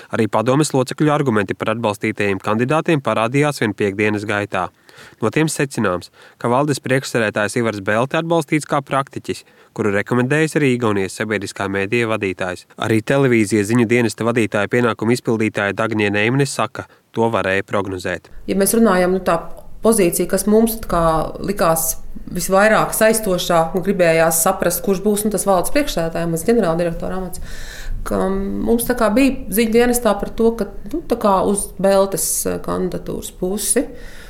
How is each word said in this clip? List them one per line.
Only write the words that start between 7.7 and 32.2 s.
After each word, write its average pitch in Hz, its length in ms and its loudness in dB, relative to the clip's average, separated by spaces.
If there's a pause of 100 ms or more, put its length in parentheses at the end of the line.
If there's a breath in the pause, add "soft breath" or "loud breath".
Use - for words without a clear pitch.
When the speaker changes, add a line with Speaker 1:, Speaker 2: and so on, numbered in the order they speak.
Speaker 1:
Belte 113 400 0
atbalstīts 165 480 -2
kā 147 160 0
praktiķis, - 560 -4 (320 soft breath)
kuru 104 240 0
rekomendējis 135 640 0
arī 131 160 2
Igaunijas 101 460 -2
sabiedriskā 101 500 -4
mēdīja 110 400 0
vadītājs. 92 560 -4 (160)
Arī 110 160 2
televīzijas 113 720 2
ziņu 120 160 4
dienesta 117 400 0
vadītāja 110 400 0
pienākumu 120 480 0
izpildītāja 107 640 -2
Dagnie 107 320 0
Neimne 117 320 2
saka, - 460 -6 (260 soft breath)
to 113 160 2
varēja 95 320 0
prognozēt. 95 640 -4 (240 soft breath)
Speaker 2:
Ja 190 80 0
mēs 196 160 2
runājam, 185 400 4
nu, 185 80 -4
tā 170 160 0 (440)
pozīcija, 180 440 2
kas 190 200 -2
mums 226 300 4 (100)
kā 165 460 0 (100)
likās 170 540 0 (260)
visvairāk 185 720 2
saistošā 196 600 2 (180)
un 175 80 0
gribējās 170 640 4
saprast, 190 400 0
kurš 196 180 0
būs, 208 220 2
nu, 202 80 -2
tas 180 100 -2
valdes 185 300 2
priekšsēdētājs, 170 560 0
mans 165 160 -2
ģenerāldirektora 175 720 0
amats, 180 240 -8 (640 loud breath)
ka 196 240 0
mums 202 580 0
tā 247 80 0
kā 214 160 2
bija 262 300 2 (100)
ziņu 220 220 2
dienestā 233 420 4
par - 220 -6
to, 226 180 4
ka, 202 140 -4 (240)
nu, 339 160 -4
tā 233 100 0
kā 190 200 2 (100)
uz - 160 -2 (160)
Beltes, 196 460 2 (180)